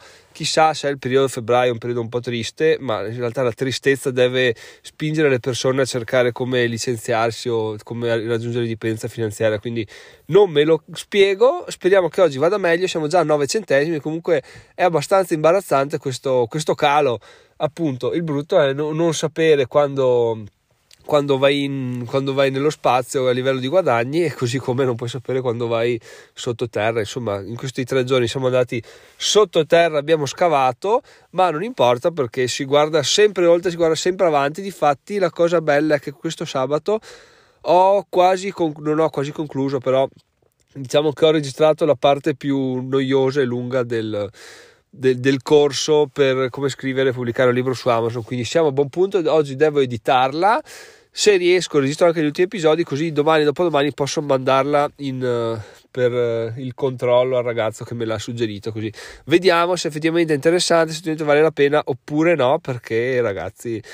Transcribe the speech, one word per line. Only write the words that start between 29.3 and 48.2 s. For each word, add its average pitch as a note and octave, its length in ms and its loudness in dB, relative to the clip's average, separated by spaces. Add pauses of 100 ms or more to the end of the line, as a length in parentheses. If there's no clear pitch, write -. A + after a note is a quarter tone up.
abbiamo D3 280 0
scavato, D3+ 760 0 (300)
ma F3+ 180 2
non D#3 140 -4
importa C3 480 2
perché C3 360 -4
si C#3 180 -6
guarda D3+ 380 2
sempre G3 420 2
oltre, F3 240 4
si E3+ 80 -6
guarda D#3+ 180 2
sempre F#3 300 -2
avanti. D3+ 360 0
Difatti F#3+ 560 -2
la F3+ 120 0
cosa E3+ 320 0
bella D3+ 340 2
è C#3 40 0
che D3 120 -12
questo E3 320 -10
sabato D3 560 -2 (600)
ho F#3+ 480 4
quasi F#3 420 2
conc-, D#3 280 -4
non D3+ 200 -2
ho D#3+ 100 2
quasi C#3+ 220 -4
concluso, C#3 480 -4
però C3 260 2 (680)
diciamo D3 400 0
che - 120 0
ho D#3 60 6
registrato D#3 540 2
la C#3+ 100 4
parte C#3+ 400 0
più C3 460 -2
noiosa C3+ 580 0
e C3+ 60 2
lunga B2 380 -4
del, A2 460 -6 (640)
del, B2+ 240 0
del C3+ 220 0
corso D3 680 2
per C3 380 0
come C#3 200 -4
scrivere C3+ 400 -2
e A#2+ 40 -2
pubblicare B2 360 0
un B2 60 2
libro B2+ 180 0
su B2 160 -4
Amazon, A#2 340 0